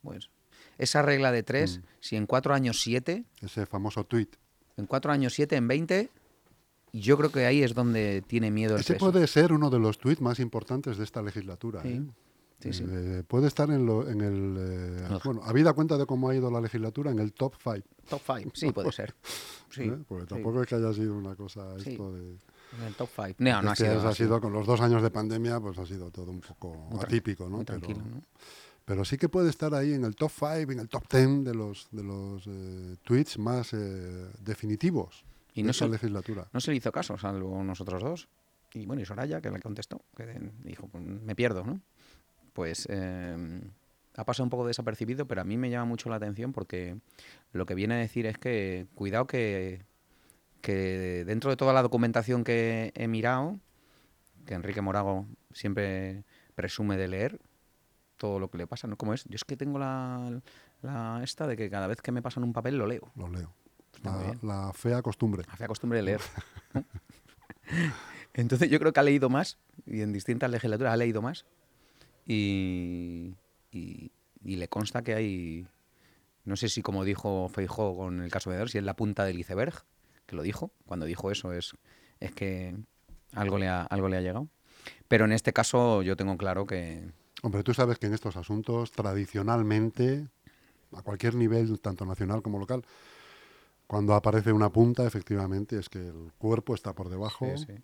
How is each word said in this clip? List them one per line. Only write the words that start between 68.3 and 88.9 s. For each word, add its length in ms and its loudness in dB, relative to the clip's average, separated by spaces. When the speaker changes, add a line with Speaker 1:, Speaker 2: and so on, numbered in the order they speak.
Speaker 1:
Entonces 360 4
yo 100 6
creo 140 6
que 60 8
ha 40 8
leído 260 6
más, 280 2
y 160 -4
en 120 0
distintas 360 0
legislaturas 440 0
ha 40 4
leído 240 2
más, 240 -6
y, 1120 -2
y, 400 -12
y 120 -4
le 140 -4
consta 340 -4
que 100 -2
hay, 540 -4
no 100 -2
sé 140 -2
si 120 -4
como 220 -2
dijo 460 -2
Feijóo 460 -2
con 260 -4
el 100 -6
caso 180 -4
de 80 -2
Dor, 120 -4
si 100 -4
es 40 -2
la 120 -2
punta 300 0
del 140 -2
iceberg, 440 -4
que 100 -12
lo 60 -4
dijo, 300 -4
cuando 200 -6
dijo 260 -4
eso 220 -6
es, 200 -8
es 140 -8
que 420 -6
algo 240 0
le 100 0
ha, 160 0
algo 260 0
le 80 0
ha 40 0
llegado. 260 -4
Pero 180 8
en 60 4
este 220 2
caso 480 4
yo 140 2
tengo 220 0
claro 280 -2
que 420 -6
Speaker 2:
Hombre, 160 2
tú 120 2
sabes 260 4
que 80 -2
en 60 2
estos 240 -4
asuntos, 560 -2